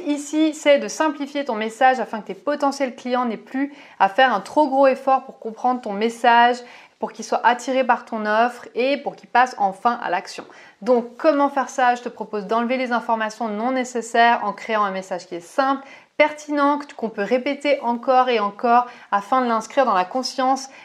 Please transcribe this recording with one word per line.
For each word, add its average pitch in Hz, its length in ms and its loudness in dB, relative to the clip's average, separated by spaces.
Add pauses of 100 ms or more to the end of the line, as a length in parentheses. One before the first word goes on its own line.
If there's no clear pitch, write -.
ici, 294 480 0
c'est 294 240 4
de 220 80 -2
simplifier 285 580 -4
ton 247 120 -4
message 226 420 2
afin 220 220 -6
que 202 60 -16
tes 190 80 -10
potentiels 277 600 -2
clients 247 300 -4
n'aient 226 120 -4
plus 277 380 -6 (240)
à 196 100 4
faire 254 240 4
un 202 80 0
trop 302 280 0
gros 269 180 4
effort 262 380 2
pour - 160 -18
comprendre 247 400 -4
ton 220 120 -8
message, 233 640 4 (420)
pour 220 140 -6
qu'ils - 120 -14
soient - 220 -2
attirés 247 380 0
par 240 200 0
ton 214 220 -6
offre 226 480 0
et 262 220 0
pour 180 180 -10
qu'ils - 140 -20
passent 247 300 2
enfin 202 440 -2
à - 80 -6
l'action. - 340 -6 (380)
Donc, 233 340 0
comment 285 320 2
faire 269 200 -2
ça ? 247 260 2
Je 247 80 -8
te 240 60 -10
propose 208 380 -8
d'enlever 233 300 -2
les 254 140 -4
informations 226 580 -2
non 214 220 -4
nécessaires 240 720 2
en 208 100 -4
créant 214 300 -4
un 196 80 0
message 185 360 -8
qui 175 100 -12
est 170 40 -8
simple, 269 460 -2 (300)
pertinent, 294 640 2
que 285 80 -10
tu, - 100 -20
qu'on 226 120 -6
peut - 140 -6
répéter 277 600 -2
encore 247 460 2
et 233 120 2
encore 233 460 2 (260)
afin 202 300 0
de 247 40 0
l'inscrire 233 400 0
dans 220 80 2
la 180 100 2
conscience 262 640 -2 (160)